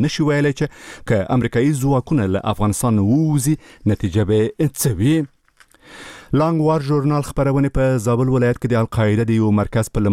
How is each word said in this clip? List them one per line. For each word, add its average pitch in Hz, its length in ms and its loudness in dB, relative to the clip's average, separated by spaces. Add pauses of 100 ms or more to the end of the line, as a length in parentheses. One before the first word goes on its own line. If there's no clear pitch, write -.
نشي 151 240 -2
ویلی 143 240 0
چې 147 140 -4 (460)
که 98 140 0 (120)
امریکایي 120 420 0
ځواکونه 127 560 0
له - 180 -4
افغانستان 104 540 0
ووځي، 147 500 0 (340)
نتیجه 98 400 0
به 110 380 2
څه - 200 -4 (120)
وي؟ 151 160 2 (1200)
لانګ 160 260 2
وار 156 240 2
ژورنال 147 380 0
خپرونې 139 500 0
په 131 260 2
زابل 120 300 0
ولایت 123 260 2
کې 120 140 -4
د 120 80 2
القاعده 113 500 0
د 113 80 2
یو 110 160 2
مرکز 104 400 -2
په 110 80 -2
له 101 100 2